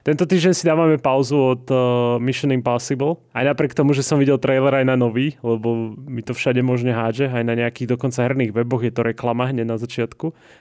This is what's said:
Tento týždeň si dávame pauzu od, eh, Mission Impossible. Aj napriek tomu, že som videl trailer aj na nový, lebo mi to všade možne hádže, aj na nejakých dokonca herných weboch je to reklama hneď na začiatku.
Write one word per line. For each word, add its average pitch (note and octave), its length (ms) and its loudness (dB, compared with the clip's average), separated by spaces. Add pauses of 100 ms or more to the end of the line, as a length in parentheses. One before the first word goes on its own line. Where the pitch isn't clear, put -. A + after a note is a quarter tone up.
Tento D3+ 240 0
týždeň F3+ 280 2
si - 120 -2
dávame D#3+ 320 4
pauzu C3+ 400 0
od, B2+ 320 2
eh, C3 80 2 (400)
Mission B2+ 340 -2
Impossible. B2+ 720 -2 (100)
Aj A#2+ 140 -2
napriek C#3+ 320 0
tomu, C#3+ 160 4
že C3+ 80 0
som D3+ 160 0
videl C#3 240 2
trailer C3+ 320 2
aj C3+ 140 2
na C3 100 2
nový, B2 420 0
lebo A2+ 300 -2 (320)
mi C3 240 -10
to - 80 -8
všade B2 280 0
možne B2+ 300 0
hádže, A#2 380 -2
aj B2 160 -2
na A#2 100 0
nejakých A#2+ 380 -2
dokonca B2+ 320 -2
herných A#2+ 320 0
weboch A#2+ 240 0
je A#2+ 100 0
to A2+ 140 -2
reklama A#2 420 -2
hneď A#2+ 220 -2
na A2+ 80 -2
začiatku. A#2+ 560 -6 (280)